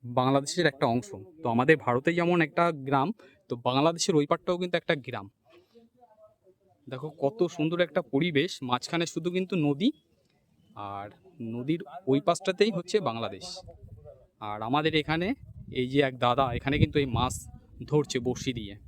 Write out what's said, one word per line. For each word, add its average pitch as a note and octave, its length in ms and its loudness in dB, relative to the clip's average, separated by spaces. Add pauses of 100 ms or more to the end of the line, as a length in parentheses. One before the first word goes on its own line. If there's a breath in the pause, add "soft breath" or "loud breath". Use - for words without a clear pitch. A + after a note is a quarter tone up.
বাংলাদেশের C3+ 680 2
একটা - 220 -2
অংশ। B2 160 -2 (320)
তো - 40 -6 (100)
আমাদের C3+ 200 6 (100)
ভারতে B2+ 240 2 (100)
যেমন F3 180 4 (100)
একটা E3+ 160 0 (240)
গ্রাম, C#3 220 2 (400 loud breath)
তো - 40 -2 (140)
বাংলাদেশের D#3+ 520 2
ওই D3 120 2
পারটাও F3 300 -2
কিন্তু F3 200 -4
একটা - 120 0 (120)
গ্রাম। G#2+ 220 -8 (1600)
দেখো C3 160 -8 (160)
কত G#3+ 160 -4 (160)
সুন্দর D#3+ 220 -2 (100)
একটা F#3 140 -2 (120)
পরিবেশ, D3+ 380 2 (180)
মাঝখানে E3 440 -2
শুধু E3 240 -4
কিন্তু F#3 160 -2 (140)
নদী, C#3+ 220 2 (1040)
আর G2+ 140 -8 (480)
নদীর D3 260 -4 (300)
ওই C#3 160 6
পাশটাতেই F#3+ 500 2
হচ্ছে F3+ 200 -2 (120)
বাংলাদেশ। G#2+ 360 -6 (1040)
আর G#2+ 100 -6 (100)
আমাদের D3+ 320 2
এখানে E3 260 0 (520)
এই B2+ 120 0
যে C#3 80 2 (100)
এক B2+ 60 -10 (100)
দাদা B2 200 4 (120)
এখানে C#3 260 -2
কিন্তু - 200 2
এই C#3 40 0 (100)
মাছ B2+ 160 2 (580)
ধরছে C#3+ 260 2 (100)
বড়শি B2+ 320 -2
দিয়ে। G2+ 140 -10 (140)